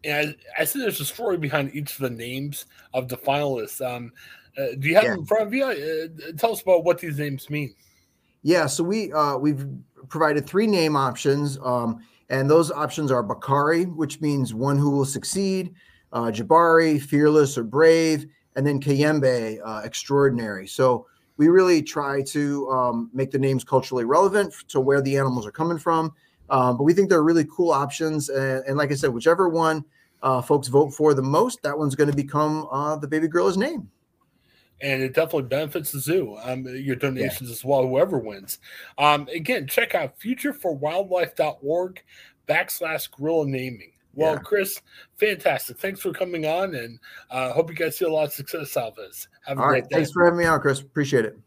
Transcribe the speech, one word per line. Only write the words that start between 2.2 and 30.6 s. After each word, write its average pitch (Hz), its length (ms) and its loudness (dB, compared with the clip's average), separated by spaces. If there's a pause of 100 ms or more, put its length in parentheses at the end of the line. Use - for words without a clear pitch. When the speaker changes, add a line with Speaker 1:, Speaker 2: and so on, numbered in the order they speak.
Speaker 1:
of 127 140 -4
the 123 100 -8
finalists. 135 680 -2
Um, 120 280 -8 (460)
uh, 135 120 -4 (100)
do 135 80 -4
you 165 80 2
have 214 80 8
Speaker 2:
Yeah. 226 80 2
Speaker 1:
them 190 80 -2
in 147 80 -8
front 214 180 2
of 202 80 -6
you? 269 120 0
Uh, 160 720 -6
tell 226 160 0
us - 120 -8
about 175 200 4
what 170 140 2
these 147 220 -6
names 143 280 -6
mean. 147 280 -8 (640)
Speaker 2:
Yeah, 165 240 4
so 151 180 -2
we, 190 300 -2
uh, 147 240 2
we've 139 300 -2 (420)
provided 151 380 0
three 202 180 2
name 165 300 2
options, 139 680 0
um, 120 400 -2 (260)
and 135 200 0
those 160 220 6
options 147 400 -4
are 123 100 2
Bakari, 143 600 0
which 156 360 -4
means 139 360 -2
one 139 200 0
who 143 140 2
will 139 160 2
succeed, 190 680 -4 (360)
uh, 117 200 -2
Jabari, 160 680 4
fearless 147 560 4
or 120 80 -4
brave, 160 640 4 (300)
and 135 100 0
then 139 160 0
Kayembe, 139 840 2
uh, 107 200 -8
extraordinary. 117 840 0
So 123 400 0 (320)
we 151 120 6
really 180 340 6
try 139 400 -4
to, 143 480 -4
um, 120 420 0
make 131 160 -2
the 139 80 -4
names 135 260 0
culturally 127 420 0
relevant 190 480 2
f-, - 160 -20
to 147 100 0
where 139 220 2
the 139 160 0
animals 127 280 -2
are 104 60 -12
coming 165 260 -2
from. 165 340 0 (380)
Um, 127 280 2
but 139 60 0
we 170 120 4
think 190 140 4
they're 170 120 6
really 160 240 4 (100)
cool 170 140 2
options. 143 600 -2
And, 135 360 -2
and 135 100 -2
like 147 160 0
I 139 40 0
said, 139 160 0
whichever 170 380 2
one, 160 360 0 (380)
uh, 131 180 2
folks 131 260 0